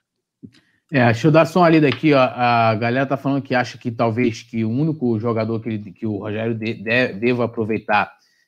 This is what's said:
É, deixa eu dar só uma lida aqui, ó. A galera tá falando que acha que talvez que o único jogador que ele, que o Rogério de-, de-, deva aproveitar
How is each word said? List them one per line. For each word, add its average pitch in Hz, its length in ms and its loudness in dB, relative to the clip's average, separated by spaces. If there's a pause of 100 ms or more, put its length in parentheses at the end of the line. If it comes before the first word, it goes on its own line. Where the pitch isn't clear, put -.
(920)
É, 131 140 4
deixa 117 220 2
eu 156 40 6
dar 156 140 6
só - 160 0
uma 170 80 6
lida 156 180 6
aqui, 143 260 2
ó. 135 60 4
A 117 560 2
galera 120 300 -2
tá - 120 -2
falando 139 240 -4
que 127 140 -4
acha 123 220 -2
que 123 140 -8
talvez 117 520 -2
que 113 200 -6
o 110 60 -2
único 127 500 -2
jogador 113 400 -2
que 110 100 -10
ele, 104 220 -8
que - 140 -10
o 107 140 -4
Rogério 107 340 -6
de-, 110 220 -6
de-, 117 380 -2
deva 120 320 0
aproveitar 107 640 -2 (360)